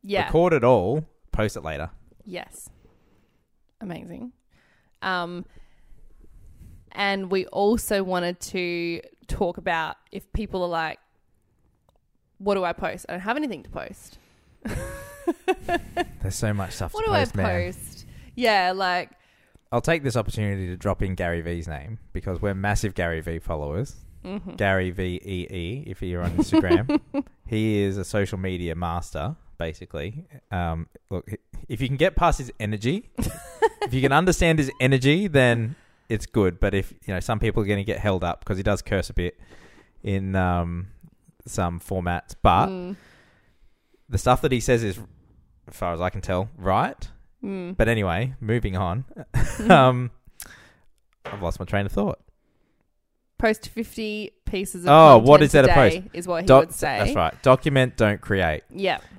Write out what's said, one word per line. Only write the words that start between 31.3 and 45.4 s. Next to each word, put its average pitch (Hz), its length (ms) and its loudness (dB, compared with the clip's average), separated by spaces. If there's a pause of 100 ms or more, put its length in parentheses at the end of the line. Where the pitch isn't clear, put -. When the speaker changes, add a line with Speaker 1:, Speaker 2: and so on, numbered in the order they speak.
Speaker 2:
h-, 107 80 -10 (300)
if 120 140 -6
you 131 60 -2
can 135 100 -4
get 185 180 2
past 160 220 2
his 123 200 -10
energy, 110 540 -4
Speaker 1:
<laughs> - 60 -12 (640)
Speaker 2:
if 220 100 -4
you 131 80 0
can 135 120 2
understand 165 460 4
his 135 120 0 (100)
energy, 135 480 4
then 123 460 2 (340)
it's 110 160 -4
good. 92 360 2
But 98 120 2
if, 98 200 -2 (120)
you 101 80 -8
know, 90 80 -4
some 110 200 -4
people 113 220 0
are 98 40 -2
gonna 101 180 0
get 104 140 -4
held 92 260 -2
up - 180 -4
'cause - 140 -4
he 98 60 -6
does 101 180 0
curse - 300 -4
a - 20 -14
bit - 260 -4 (640)
in, 98 320 -4
um, 87 520 0 (580)
some 87 340 -4
formats. 87 600 -6
But 98 280 6
Speaker 1:
Mm. 185 280 -10 (1120)
Speaker 2:
the 117 100 -6
stuff 127 240 4
that 139 100 2
he 120 80 0
says 117 220 2
is, 101 160 -4 (720)